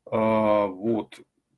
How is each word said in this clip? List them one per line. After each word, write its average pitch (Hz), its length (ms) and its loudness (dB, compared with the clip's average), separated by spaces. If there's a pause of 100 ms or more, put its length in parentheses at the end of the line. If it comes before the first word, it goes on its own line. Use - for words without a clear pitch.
А, 110 600 2
вот. 104 540 -6 (380)